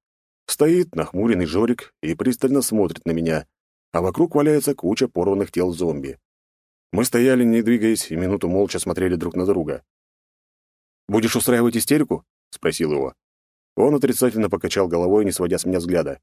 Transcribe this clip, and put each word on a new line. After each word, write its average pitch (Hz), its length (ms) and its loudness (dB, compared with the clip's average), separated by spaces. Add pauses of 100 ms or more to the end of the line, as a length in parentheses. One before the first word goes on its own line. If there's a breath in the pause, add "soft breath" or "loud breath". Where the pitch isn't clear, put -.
(460)
Стоит 170 500 0
нахмуренный 90 500 0
Жорик 110 560 -2
и 160 140 -4
пристально 131 460 0
смотрит 101 440 -2
на 85 60 -2
меня, 82 360 -2 (440)
а 85 100 0
вокруг 120 320 0
валяется 147 420 2
куча 110 340 -2
порванных 98 420 -2
тел 90 220 0
зомби. 73 460 -6 (720)
Мы 104 120 0
стояли, 123 400 4
не 117 180 4
двигаясь, 110 500 0
и 80 40 -6
минуту 92 320 -2
молча 92 320 0
смотрели 90 360 -2
друг 82 200 -4
на 92 100 0
друга. 78 380 -2 (1200)
«Будешь 110 280 0
устраивать 120 400 2
истерику?» — 123 500 0 (240)
спросил 80 440 -4
его. 67 200 -4 (640)
Он 135 200 4
отрицательно 120 540 0
покачал 92 380 -2
головой, 90 380 2
не 95 60 -2
сводя 87 260 -2
с - 80 -6
меня 92 140 -2
взгляда. 85 440 -2